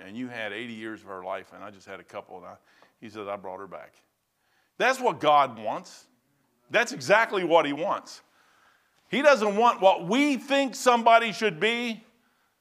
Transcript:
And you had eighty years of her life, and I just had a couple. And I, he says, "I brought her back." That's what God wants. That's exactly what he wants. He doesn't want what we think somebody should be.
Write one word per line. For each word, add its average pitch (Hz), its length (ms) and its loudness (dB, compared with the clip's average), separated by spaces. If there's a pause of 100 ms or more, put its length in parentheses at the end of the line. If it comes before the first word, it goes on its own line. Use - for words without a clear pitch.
And 101 100 -16
you 127 120 -10
had 113 260 -10
eighty 117 200 -10
years 110 280 -12
of 95 60 -20
her 95 160 -12
life, 95 300 -10
and 92 100 -20
I 104 80 -16
just 95 160 -20
had 95 120 -14
a 90 40 -20
couple. 98 340 -16
And 87 80 -20
I, 98 100 -20 (440)
he 113 100 -18
says, 104 180 -12
"I 101 100 -8
brought 92 200 -14
her 98 100 -14
back." 85 260 -18 (840)
That's 254 220 0
what 208 200 -2
God 143 380 4
wants. 120 480 -10 (640)
That's 226 220 -2
exactly 196 520 2
what 160 220 4
he 143 80 -4
wants. 147 480 -6 (880)
He 226 120 -2
doesn't 214 340 4
want 233 260 2
what 175 260 4
we 269 300 0
think 277 380 -2
somebody 233 560 4
should 185 280 -4
be. 226 440 -2 (580)